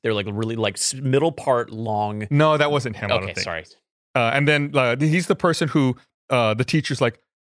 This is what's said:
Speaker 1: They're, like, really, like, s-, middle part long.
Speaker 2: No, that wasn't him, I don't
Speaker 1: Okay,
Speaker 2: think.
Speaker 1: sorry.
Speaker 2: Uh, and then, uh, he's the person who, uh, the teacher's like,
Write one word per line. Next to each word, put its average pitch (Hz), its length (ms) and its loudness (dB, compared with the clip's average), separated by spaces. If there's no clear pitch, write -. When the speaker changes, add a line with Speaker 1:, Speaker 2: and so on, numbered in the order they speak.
Speaker 1:
They're, 113 120 0
like, 104 160 -2
really, 113 260 -4
like, 104 220 -2
s-, - 160 -2
middle 135 380 2
part 123 380 0
long. 107 600 -4
Speaker 2:
No, 151 260 4
that 147 140 2
wasn't 123 260 -2
him, 101 160 -4
I - 40 2
don't 95 80 -2
Speaker 1:
Okay, 90 100 -8
Speaker 2:
think. 92 100 -8
Speaker 1:
sorry. 82 220 -8
Speaker 2:
Uh, 117 180 2
and 143 160 2
then, 147 260 2
uh, 127 240 2
he's 156 280 2
the 196 100 2
person 165 320 0
who, 131 260 2
uh, 113 240 2
the 120 100 0
teacher's 143 380 -2
like, 117 180 -2